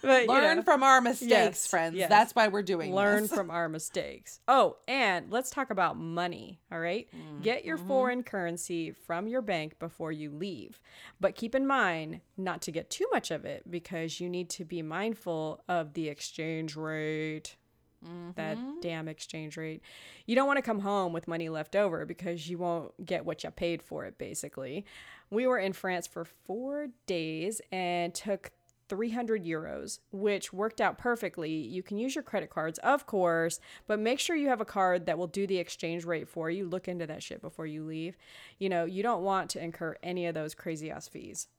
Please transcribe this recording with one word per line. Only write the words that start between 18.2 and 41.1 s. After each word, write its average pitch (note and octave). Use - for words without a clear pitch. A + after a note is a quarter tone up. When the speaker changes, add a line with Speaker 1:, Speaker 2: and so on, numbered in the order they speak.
Speaker 1:
That D#3+
Speaker 2:
Mm-hmm. C#4
Speaker 1:
damn D#3+
exchange D#3
rate. D#3
You A#3
don't C4+
wanna C#4+
come G#3+
home G3
with E3
money E3
left D#3+
over E3+
because E3+
you F3
won't E3+
get E3
what E3
you D#3+
paid E3+
for D#3
it, -
basically. C3+
We A#3
were B3+
in F#3+
France F3+
for E3
four C4+
days E3
and F3
took -
three A3
hundred A3+
euros, -
which G3+
worked G#3+
out F#3+
perfectly. G#3
You D#3+
can G3+
use C4
your D4
credit F#3
cards, D#3+
of C#4
course, E3+
but G#3+
make A#3+
sure E4+
you C#4+
have A#3+
a G#3
card F3+
that E3
will F3
do G3
the F#3
exchange E3+
rate E3
for D#3+
you. F#3+
Look F3+
into F3
that D#3
shit -
before D#3+
you D#3
leave. D#3+
You G3
know, F3
you F#3
don't A3
want F#3+
to -
incur E3
any F3+
of E3+
those D#3
crazy D#3+
ass -
fees. -